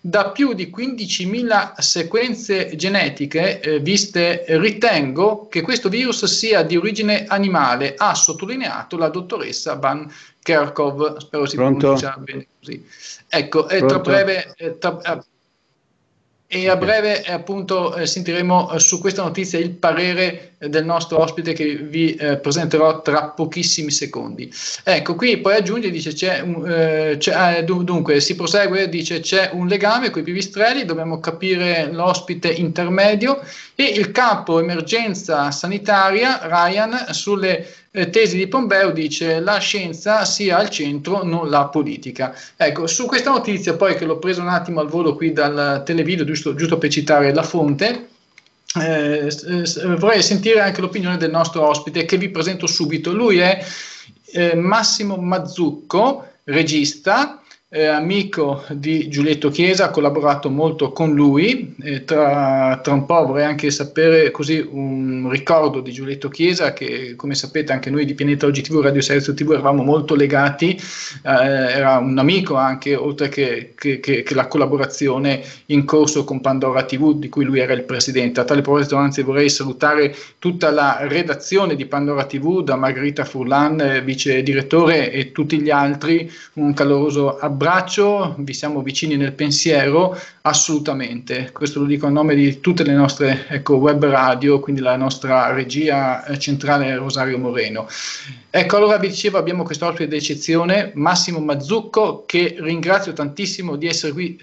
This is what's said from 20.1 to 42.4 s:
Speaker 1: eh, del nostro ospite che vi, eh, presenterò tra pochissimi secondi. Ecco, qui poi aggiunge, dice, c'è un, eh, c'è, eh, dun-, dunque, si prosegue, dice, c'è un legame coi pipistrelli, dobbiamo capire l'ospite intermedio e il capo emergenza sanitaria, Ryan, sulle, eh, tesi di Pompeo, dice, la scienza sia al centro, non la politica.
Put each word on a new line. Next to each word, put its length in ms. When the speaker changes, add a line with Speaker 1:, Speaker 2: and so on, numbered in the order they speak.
Speaker 1:
eh, 100
del 160
nostro 360
ospite 320
che 240
vi, 400
eh, 220
presenterò 640
tra 240
pochissimi 640
secondi. 600
Ecco, 320
qui 240
poi 160
aggiunge, 360
dice, 220
c'è 280
un, 280
eh, 500
c'è, 400
eh, 40
dun-, 220
dunque, 340
si 160
prosegue, 540
dice, 320
c'è 320
un 160
legame 420
coi 140
pipistrelli, 600
dobbiamo 360
capire 720
l'ospite 560
intermedio 920
e 80
il 260
capo 480
emergenza 920
sanitaria, 880
Ryan, 720
sulle, 520
eh, 180
tesi 260
di 100
Pompeo, 440
dice, 500
la 180
scienza 640
sia 340
al 100
centro, 560
non 240
la 160
politica. 720